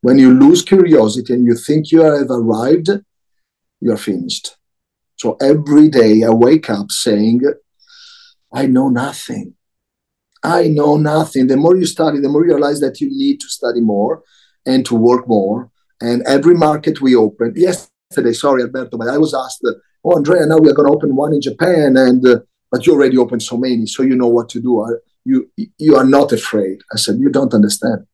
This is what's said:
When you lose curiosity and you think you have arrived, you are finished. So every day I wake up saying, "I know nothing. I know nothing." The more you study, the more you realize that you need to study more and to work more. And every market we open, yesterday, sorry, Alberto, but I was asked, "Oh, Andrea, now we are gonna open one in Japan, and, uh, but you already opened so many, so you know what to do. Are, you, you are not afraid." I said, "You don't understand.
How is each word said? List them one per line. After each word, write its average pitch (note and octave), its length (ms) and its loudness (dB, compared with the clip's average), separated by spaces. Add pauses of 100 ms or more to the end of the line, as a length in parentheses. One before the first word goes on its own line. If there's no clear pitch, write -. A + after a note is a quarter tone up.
When B2+ 180 2
you C3 140 6
lose C#3+ 300 6
curiosity B2+ 720 2
and B2 120 2
you A#2 80 2
think D3+ 380 -4
you D#3+ 80 6
have D3 300 2
arrived, B2 600 -2 (880)
you A#2 120 -2
are G#2+ 40 -2
finished. - 600 -8 (600)
So - 240 -6
every D3 480 4
day A2+ 360 2
I A2+ 60 0
wake A#2+ 380 2
up G2+ 220 -8
saying, A2 520 -2 (1080)
"I C3+ 140 -4
know C3 220 0
nothing. B2 680 -6 (880)
I E3 260 0
know D3 280 0
nothing." D3+ 500 -2
The C3 100 0
more E3 200 2
you F3+ 100 -2
study, D3 340 -4
the C#3 80 -4
more D3+ 160 0
you E3+ 100 2
realize D3 260 -2
that C3+ 200 -6
you C#3+ 100 -4
need C#3 300 -4
to - 80 -18
study A#2+ 320 -6
more A2 420 -2 (420)
and C3 220 0
to A#2+ 80 -4
work A#2+ 340 2
more. A2 420 -2 (300)
And A#2 220 -4
every C#3+ 320 2
market D3+ 460 -2
we B2+ 160 2
open, A2 400 -2
yesterday, - 800 -4
sorry, C3+ 280 -2
Alberto, B2 360 -10
but A#2 100 -6
I C#3 100 -4
was D#3 160 0
asked, - 320 -8 (380)
"Oh, F3 120 2
Andrea, D#3 300 0
now D#3+ 120 2
we D#3 120 6
are C3 40 2
gonna C#3+ 180 2
open D3 240 -2
one D3 180 -2
in C#3+ 60 -2
Japan, D3 560 0
and, B2+ 300 2
uh, A#2+ 140 4 (300)
but A#2 160 -2
you A#2 60 4
already C#3 240 2
opened A#2+ 260 -2
so B2 140 -10
many, A#2+ 300 -4
so - 160 -6
you C3 120 0
know B2 140 0
what A#2 220 0
to A#2+ 100 -10
do. A#2+ 180 -2
Are, A#2 240 -6 (220)
you, B2+ 260 -4 (280)
you D3+ 180 4
are C3 80 2
not C3+ 280 2
afraid." G2+ 500 -6 (100)
I - 60 -8
said, - 200 -4
"You C3+ 120 0
don't C4+ 240 -2
understand. G#3 600 -2